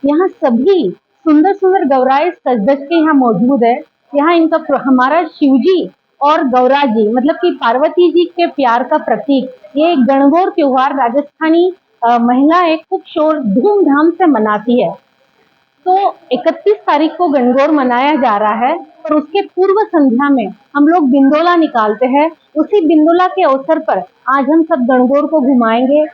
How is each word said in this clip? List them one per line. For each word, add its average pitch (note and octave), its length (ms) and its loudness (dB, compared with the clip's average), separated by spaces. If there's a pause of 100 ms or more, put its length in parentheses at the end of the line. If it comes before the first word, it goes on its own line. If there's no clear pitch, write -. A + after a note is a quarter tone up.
यहाँ D4+ 220 0
सभी C4+ 640 -2
सुंदर D#4 600 0
सुंदर F#4 440 0
गौराएं C4+ 340 0
सज B3 340 -4
धज C#4 160 2
के E4+ 140 -6
यहाँ D#4 180 2
मौजूद A#3+ 500 2
है। B3 180 0 (340)
यहाँ D#4 200 2
इनका E4 220 2
प्र-, D4+ 220 -2
हमारा C4+ 440 0
शिव C#4 340 0
जी C#4+ 320 0 (320)
और D#4 220 0
गौरा B3+ 420 0
जी, A3 280 0
मतलब C4 220 -2
कि F4 160 -2
पार्वती D4+ 600 0
जी E4+ 140 0
के E4+ 220 -4
प्यार B3 360 -2
का D#4 140 -2
प्रतीक, B3+ 520 -2 (280)
ये E4 180 0
गणगौर C#4 540 2
त्योहार C#4 460 -2
राजस्थानी, D#4 760 -2 (300)
अ, A#3+ 140 2
महिलाएं D4+ 600 2
खूब F#4+ 300 -8
शोर D#4 320 -2
धूमधाम D4 720 0
से F#4 140 -2
मनाती G#3+ 580 0
है। - 240 -8 (760)
तो F#4 300 0 (160)
इकतीस E4 440 -2
तारीख D#4+ 420 -2
को F4+ 100 -2
गणगौर C4+ 440 0
मनाया C4+ 440 0
जा A#3 220 0
रहा G#3+ 300 -2
है E4 100 -2
और - 380 -6
उसके D#4 260 -2
पूर्व G4 320 -2 (140)
संध्या C#4 420 0
में B3 180 0 (280)
हम D4 120 4
लोग D#4+ 240 2
बिंदोला D4+ 440 2
निकालते A3 500 -2
हैं। C#4+ 260 0 (260)
उसी E4 300 0
बिंदोला E4+ 400 2
के F#4 160 -2
अवसर C#4 360 0
पर D#4 180 -4 (400)
आज C4+ 120 -2
हम D#4+ 140 2
सब D#4+ 120 -2
गणगौर C4 520 0
को D#4 120 0
घुमाएंगे, B3+ 760 0